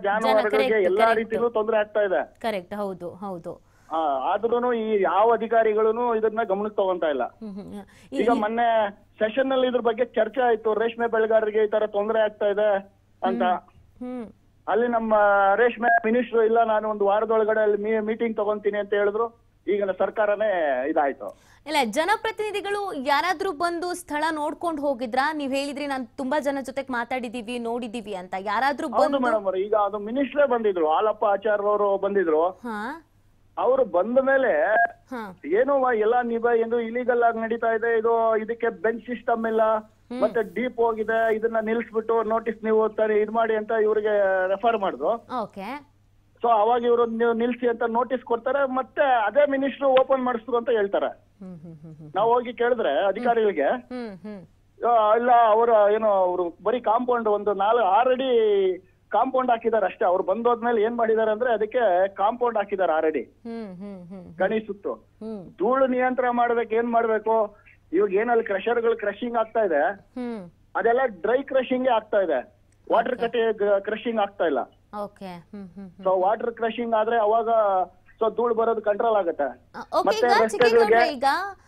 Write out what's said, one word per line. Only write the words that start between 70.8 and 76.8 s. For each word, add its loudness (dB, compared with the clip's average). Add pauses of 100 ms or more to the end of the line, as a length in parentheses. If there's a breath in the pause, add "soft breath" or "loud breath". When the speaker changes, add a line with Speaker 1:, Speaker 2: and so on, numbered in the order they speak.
Speaker 1:
ಡ್ರೈ 0
ಕ್ರಶಿಂಗ್ -2
ಆಗ್ತಾ 2
ಇದೆ, -2 (380)
ವಾಟರ್ 2
Speaker 2:
ಓಕೆ. -4
Speaker 1:
ಕಟ್ಟೆ 0
ಕ್ರಶಿಂಗ್ -4
ಆಗ್ತಾ -2
ಇಲ್ಲ. 0 (460)
Speaker 2:
ಓಕೆ. -14
ಹ್ಮ್, -18
ಹ್ಮ್, -18
ಹ್ಮ್. -14
Speaker 1:
So 2
ವಾಟರ್ 0
ಕ್ರಶಿಂಗ್ -4